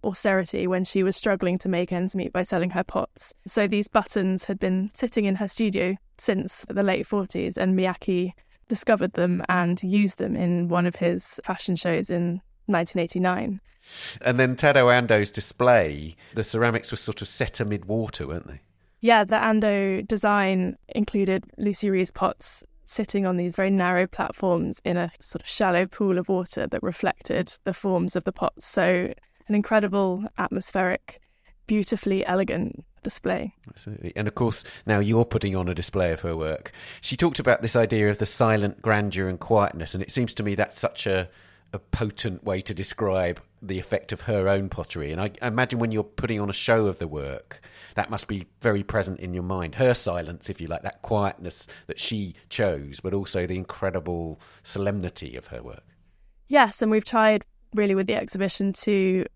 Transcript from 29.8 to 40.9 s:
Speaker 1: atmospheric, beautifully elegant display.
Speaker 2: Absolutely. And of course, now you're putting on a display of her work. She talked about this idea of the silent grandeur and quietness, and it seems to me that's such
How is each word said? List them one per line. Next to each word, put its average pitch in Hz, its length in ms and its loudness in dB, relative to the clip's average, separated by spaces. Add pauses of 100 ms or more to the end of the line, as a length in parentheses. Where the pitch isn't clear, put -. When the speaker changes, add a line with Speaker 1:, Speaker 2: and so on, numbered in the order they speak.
Speaker 1:
atmospheric, 185 840 -2 (460)
beautifully 202 600 0
elegant - 580 -2 (180)
display. - 520 -6 (120)
Speaker 2:
Absolutely. - 480 -12
And 107 140 -2
of 104 60 -4
course, 113 280 0 (220)
now 107 140 4
you're 110 260 4
putting 104 320 0
on 90 140 -2
a 90 40 -2
display 87 380 0
of 80 80 -4
her 82 160 -4
work. 78 360 -6 (280)
She - 160 -2
talked 165 220 2
about 117 240 4
this 113 140 0
idea 110 340 4
of 101 80 -2
the 107 80 0
silent 107 560 2
grandeur 104 440 0
and 92 140 -4
quietness, 101 540 2
and 95 80 -4
it - 100 -6
seems 123 220 0
to - 80 -6
me 104 120 -2
that's 98 240 -2
such - 280 -4